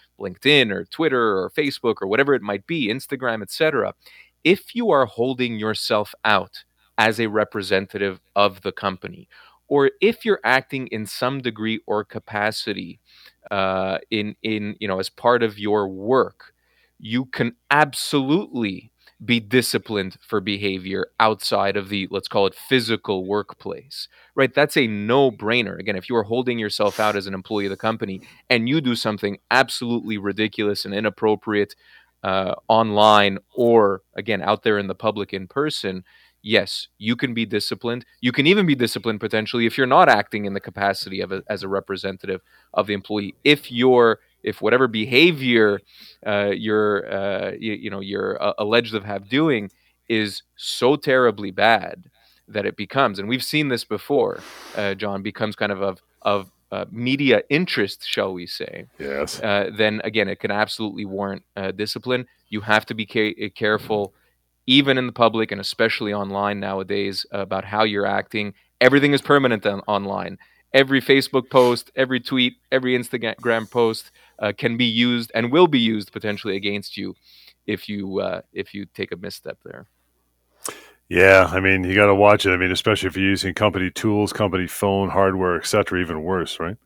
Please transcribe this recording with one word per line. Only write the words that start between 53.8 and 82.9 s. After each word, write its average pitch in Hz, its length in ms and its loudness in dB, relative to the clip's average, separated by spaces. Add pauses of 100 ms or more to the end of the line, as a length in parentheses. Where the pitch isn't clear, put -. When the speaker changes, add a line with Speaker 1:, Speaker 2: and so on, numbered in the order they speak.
Speaker 1:
before, 107 560 -2 (360)
uh, 101 160 -2
John, 98 300 -6
becomes 107 340 -6
kind 104 160 -2
of, 95 80 -6
of, 98 220 -4 (180)
of, 101 300 -2 (220)
uh, 98 180 -6
media 123 580 2
interest, 143 580 -2
shall 98 280 -4
we 87 120 -10
say, - 380 -12 (140)
Speaker 2:
Yes. 71 420 -6
Speaker 1:
uh, 101 340 0
then 107 300 0
again, 104 240 0
it 98 120 -8
can 104 100 -4
absolutely 104 560 -4
warrant, 98 360 -6 (140)
uh, 95 140 -6
discipline. 120 560 -4 (240)
You 107 120 -6
have 107 240 2
to 120 80 -8
be 110 120 -8
ca-, 107 480 -2
careful, 107 580 -2 (540)
even 135 320 4
in 127 80 -2
the 117 60 -8
public 110 400 2
and 98 80 -6
especially 110 520 -2
online 101 460 -4
nowadays, 98 720 -4
about 95 340 -6
how 104 200 0
you're 101 220 0
acting. 101 460 -4 (280)
Everything 139 320 6
is 139 100 2
permanent 131 420 4
on, 101 220 -2
online. 98 500 -4 (360)
Every 135 280 4
Facebook 135 500 2
post, 123 440 4
every 127 240 0
tweet, 123 360 -2 (180)
every 127 260 2
Instagram 117 720 -4
post, 113 400 0 (300)
uh, 107 160 -2
can 117 200 -2
be 123 100 2
used 117 480 0
and 117 180 -2
will 170 160 8
be 143 100 2
used 110 340 0
potentially 104 440 -6
against 101 400 -6
you 98 180 -8 (520)
if 104 220 -6
you, 98 300 -6
uh, 92 220 -4 (120)
if 98 220 -10
you 101 120 -12
take - 260 -10
a 87 40 -8
misstep - 480 -14
there. - 220 -18 (1200)
Speaker 2:
Yeah, 92 420 8
I 92 80 0
mean, 95 240 2
you 92 100 -2
gotta 104 200 6
watch 104 320 6
it. 92 60 4
I 90 40 2
mean, 90 160 0
especially 95 360 0